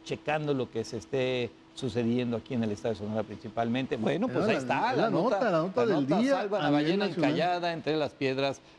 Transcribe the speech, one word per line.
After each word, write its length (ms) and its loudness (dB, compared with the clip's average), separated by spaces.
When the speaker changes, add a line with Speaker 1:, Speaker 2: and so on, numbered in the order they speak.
Speaker 1:
checando 500 -2
lo 160 0
que 140 -4
se 140 -8
esté 520 -2
sucediendo 640 0
aquí 160 -8
en 100 0
el 80 0
estado 220 -2
de 60 -6
Sonora 240 -2
principalmente. 720 -4
Bueno, 300 0
pues 160 0
Speaker 2:
Era 40 2
Speaker 1:
ahí 80 2
Speaker 2:
la, 60 -2
Speaker 1:
está, 340 0
Speaker 2:
la 80 2
Speaker 1:
la 60 2
nota, 280 2
Speaker 2:
nota, 140 2
la 80 2
nota 260 2
Speaker 1:
la 100 2
Speaker 2:
del 140 2
Speaker 1:
nota 120 4
Speaker 2:
día 120 4
Speaker 1:
salva 260 0
la 60 0
Speaker 2:
a 40 2
nivel 160 4
Speaker 1:
ballena 220 2
Speaker 2:
nacional. 240 0
Speaker 1:
encallada 420 0
entre 240 -2
las 140 0
piedras 500 -2